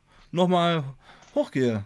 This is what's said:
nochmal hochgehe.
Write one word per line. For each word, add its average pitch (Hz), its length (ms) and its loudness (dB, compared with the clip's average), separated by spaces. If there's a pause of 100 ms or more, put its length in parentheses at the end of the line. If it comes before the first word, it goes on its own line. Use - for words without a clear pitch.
(320)
nochmal 170 520 0 (500)
hochgehe. 123 520 -2